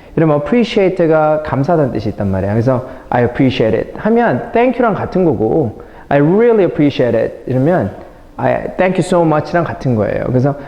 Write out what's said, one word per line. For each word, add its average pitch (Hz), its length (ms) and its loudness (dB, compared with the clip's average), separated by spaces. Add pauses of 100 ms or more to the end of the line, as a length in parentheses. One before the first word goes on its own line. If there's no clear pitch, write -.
(180)
이러면 151 200 2
appreciate가 165 1040 0
감사하다는 139 480 0
뜻이 110 180 -6
있단 101 220 -2
말이에요. 95 220 -2
그래서 123 320 0 (240)
I 123 140 0
appreciate 117 540 0
it - 200 -4
하면 220 560 0
thank 247 260 2
you랑 226 140 2
같은 170 320 -2
거고 120 560 0 (260)
I 143 140 2
really 208 420 4
appreciate 135 560 0
it - 280 -4
이러면 131 440 0 (460)
I, 123 400 -2
thank 185 180 0
you - 40 0
so 175 240 2
much랑 156 420 0
같은 - 300 -2
거예요. 104 320 0
그래서 127 280 0 (120)